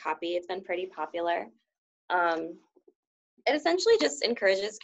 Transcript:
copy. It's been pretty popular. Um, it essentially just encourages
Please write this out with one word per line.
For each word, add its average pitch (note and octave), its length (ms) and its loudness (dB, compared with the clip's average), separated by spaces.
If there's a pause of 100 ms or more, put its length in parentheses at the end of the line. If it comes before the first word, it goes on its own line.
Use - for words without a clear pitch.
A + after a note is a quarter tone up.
copy. E3+ 340 -4
It's F3 100 -4
been F#3 180 -8
pretty F3+ 220 -4
popular. E3+ 600 -4 (640)
Um, E3+ 440 0 (880)
it B3+ 100 4
essentially F#4 440 4
just - 240 0
encourages G#3 600 0